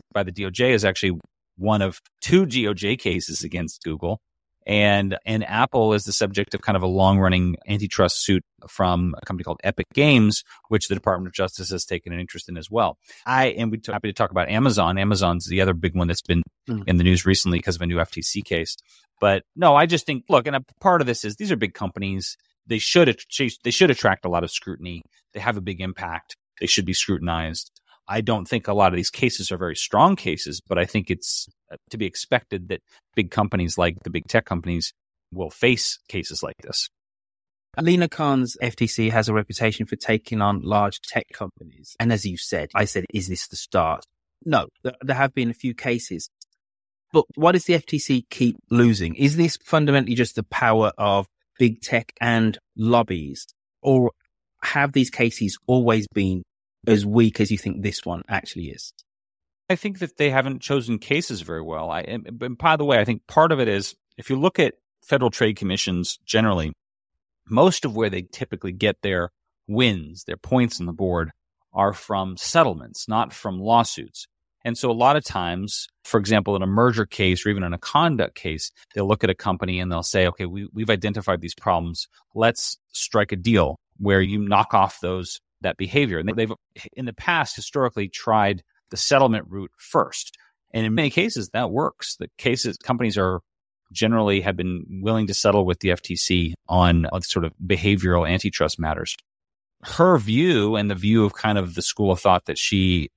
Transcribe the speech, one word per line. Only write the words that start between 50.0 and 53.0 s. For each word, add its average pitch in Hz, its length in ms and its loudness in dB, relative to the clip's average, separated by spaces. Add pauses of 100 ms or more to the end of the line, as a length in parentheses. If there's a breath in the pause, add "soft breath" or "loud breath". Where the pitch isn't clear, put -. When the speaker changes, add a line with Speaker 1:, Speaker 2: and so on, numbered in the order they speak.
Speaker 2:
just 120 180 0
the 110 80 -2
power 110 560 2
of 101 280 2 (300)
big 120 240 2
tech - 400 -4
and 113 380 2 (180)
lobbies? 107 720 0 (340)